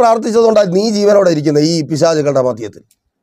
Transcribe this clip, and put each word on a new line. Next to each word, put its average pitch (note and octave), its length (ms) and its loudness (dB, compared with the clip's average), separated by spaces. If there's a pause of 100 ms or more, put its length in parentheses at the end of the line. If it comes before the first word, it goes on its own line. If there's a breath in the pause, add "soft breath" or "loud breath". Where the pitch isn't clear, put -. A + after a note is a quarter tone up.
പ്രാർത്ഥിച്ചതുകൊണ്ടാണ് A3+ 800 2
നീ G#3 60 -2 (120)
ജീവനോടെ G3+ 380 2
ഇരിക്കുന്നത് D3+ 400 0
ഈ - 20 -2 (160)
പിശാചുക്കളുടെ C#3+ 560 0
മധ്യത്തിൽ. A2 340 -10 (400)